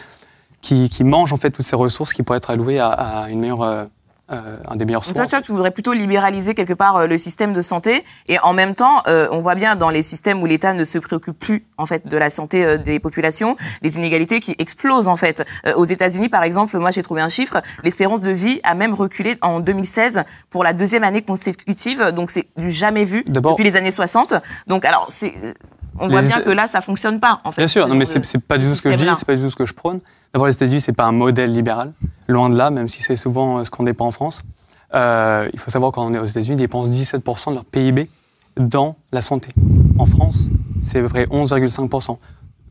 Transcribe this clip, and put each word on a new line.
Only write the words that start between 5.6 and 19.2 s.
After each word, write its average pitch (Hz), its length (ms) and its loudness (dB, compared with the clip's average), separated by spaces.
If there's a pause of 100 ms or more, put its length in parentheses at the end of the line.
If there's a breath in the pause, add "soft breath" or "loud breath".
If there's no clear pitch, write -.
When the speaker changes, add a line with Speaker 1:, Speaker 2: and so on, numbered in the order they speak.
Speaker 2:
plutôt 233 240 -2
libéraliser 196 600 0
quelque 180 200 -2
part, 196 220 4
euh, 165 100 4
le 165 100 2
système 202 380 -2
de 180 80 0
santé. 202 420 0 (220 loud breath)
Et 175 140 2
en 180 120 4
même 190 220 2
temps, 262 320 4
euh, 160 260 4
on 165 80 -2
voit 180 140 2
bien 208 200 2
dans 170 140 2
les 160 140 0
systèmes 190 400 -2
où - 20 0
l'État 165 300 2
ne 165 100 -2
se 165 140 -4
préoccupe 160 400 -8
plus 214 260 -4 (140)
en 156 80 -4
fait 160 200 -6
de 147 120 -4
la 151 100 2
santé, 165 340 0
euh, 156 140 4
des 151 240 -2
populations, 160 560 -2 (240 loud breath)
des 156 160 -2
inégalités 170 440 0
qui - 180 -6
explosent 240 500 0
en 175 80 2
fait. 165 260 0 (220 loud breath)
Euh, 156 120 2
aux 175 100 4
États-Unis, 185 420 0
par 208 140 2
exemple, 196 360 0
moi 175 120 0
j'ai 190 120 0
trouvé 160 200 -4
un 165 80 0
chiffre, 240 320 -2 (220 loud breath)
l'espérance 196 360 0
de 190 100 -2
vie 196 340 0
a 170 100 2
même 208 180 0
reculé 202 480 -2